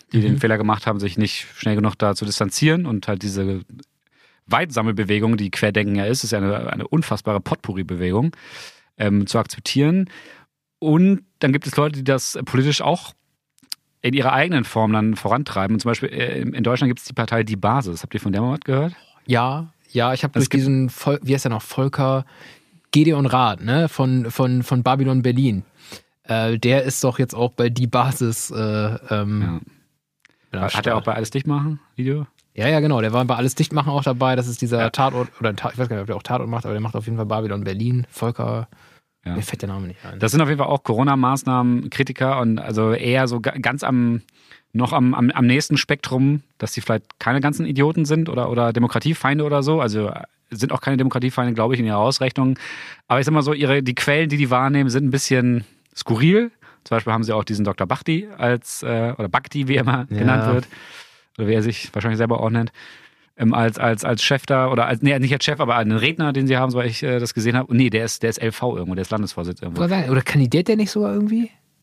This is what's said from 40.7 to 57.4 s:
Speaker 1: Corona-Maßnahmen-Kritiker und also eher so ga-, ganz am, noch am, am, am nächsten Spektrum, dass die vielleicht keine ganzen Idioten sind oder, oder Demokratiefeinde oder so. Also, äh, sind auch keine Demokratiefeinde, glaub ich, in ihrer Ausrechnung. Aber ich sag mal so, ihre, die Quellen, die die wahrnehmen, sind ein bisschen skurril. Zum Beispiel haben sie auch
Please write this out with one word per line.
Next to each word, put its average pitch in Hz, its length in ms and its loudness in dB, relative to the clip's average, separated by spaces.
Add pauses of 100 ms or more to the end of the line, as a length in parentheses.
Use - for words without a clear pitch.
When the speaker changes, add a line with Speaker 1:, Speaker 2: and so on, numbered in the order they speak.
Speaker 1:
Corona-Maßnahmen-Kritiker 131 1600 0
und 113 180 2
also 110 340 0
eher 123 360 2
so 120 120 -4
ga-, 135 180 -2
ganz 127 260 -2
am, 120 380 2 (500)
noch 123 200 0
am, 127 220 4
am, 120 160 2
am 131 160 2
nächsten 143 300 2
Spektrum, 143 680 0 (160)
dass - 140 -6
die - 80 -6
vielleicht 110 240 0 (160)
keine 131 200 2
ganzen 147 260 0
Idioten 156 400 2
sind 160 220 0
oder, 123 220 -2
oder 117 220 2
Demokratiefeinde 135 720 0
oder 143 180 2
so. 151 180 2
Also, 107 280 0
äh, - 140 -8 (280)
sind 117 220 -4
auch 135 80 -6
keine 135 160 0
Demokratiefeinde, 127 560 0
glaub 113 220 0
ich, 123 60 0
in 117 60 0
ihrer 107 120 0
Ausrechnung. 131 600 0 (480)
Aber 123 140 2
ich 135 60 0
sag 156 80 2
mal 151 80 4
so, 143 100 0
ihre, 143 300 2
die 127 120 0
Quellen, 147 360 2
die 147 80 0
die 139 120 2
wahrnehmen, 135 380 4
sind 131 160 2
ein 131 60 2
bisschen 123 540 2 (300)
skurril. 180 560 2 (340)
Zum - 120 0
Beispiel 113 160 0
haben 113 100 2
sie 110 120 -2
auch 104 100 0